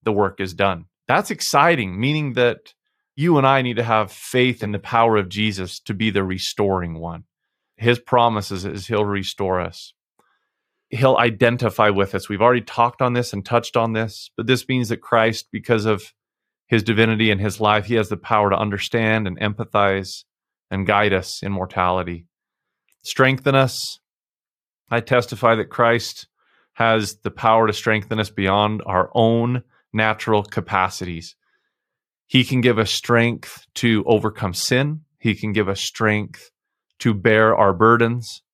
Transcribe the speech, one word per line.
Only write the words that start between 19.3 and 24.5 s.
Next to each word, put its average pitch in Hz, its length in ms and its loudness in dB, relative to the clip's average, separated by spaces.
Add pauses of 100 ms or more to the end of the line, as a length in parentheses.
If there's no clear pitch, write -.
empathize 101 840 -2 (460)
and 95 180 -4
guide 104 240 2
us 92 300 -4
in 98 100 -6
mortality. 90 760 -4 (760)
Strengthen 135 520 0
us. - 440 -2 (880)